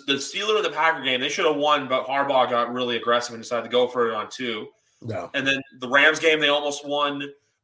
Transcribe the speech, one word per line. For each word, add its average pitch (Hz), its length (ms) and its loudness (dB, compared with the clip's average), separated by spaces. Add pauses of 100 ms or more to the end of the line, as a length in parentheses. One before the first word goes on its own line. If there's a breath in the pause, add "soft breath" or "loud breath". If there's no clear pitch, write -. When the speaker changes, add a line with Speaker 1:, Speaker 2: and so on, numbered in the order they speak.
Speaker 1:
the 143 120 2
Steeler 208 360 -2
and 208 80 2
the 160 60 0
Packer 151 340 0
game, 127 160 0
they 156 100 -4
should 180 160 -2
have 151 120 2
won, 143 320 2
but 127 160 0
Harbaugh 135 440 2
got 120 220 0
really 123 240 -2
aggressive 120 380 0
and 113 100 -14
decided 117 200 -4
to 120 60 -12
go 123 180 4
for 120 220 0
it 113 60 -4
on 104 140 -6
two. 120 380 -8 (340)
Speaker 2:
No. 110 320 -8
Speaker 1:
And 135 120 -2
then 139 140 2 (200)
the 123 100 -8
Rams 147 300 6
game, 156 200 4
they 147 100 2
almost 147 380 -2
won. 143 360 -2 (400)